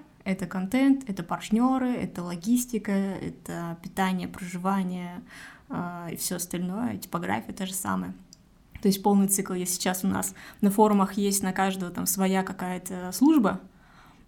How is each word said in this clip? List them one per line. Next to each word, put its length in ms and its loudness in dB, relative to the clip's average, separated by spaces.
это 220 -2
контент, 640 2
это 140 -4
партнёры, 680 2
это 320 -4
логистика, 680 -2
это 880 -4
питание, 460 -2
проживание, 960 -4
а, 420 -6
и 40 -8
всё 220 -4
остальное, 600 -4
типография 560 -4
та 120 -6
же 80 -8
самая. 400 -2
То 60 4
есть 160 4
полный 240 6
цикл 260 -2
есть 200 -2
сейчас 300 -2
у 40 2
нас. 260 -2
На 100 6
форумах 420 6
есть 300 0
на 100 -2
каждого 380 0
там 140 -6
своя 380 2
какая-то 680 -6
служба. 500 4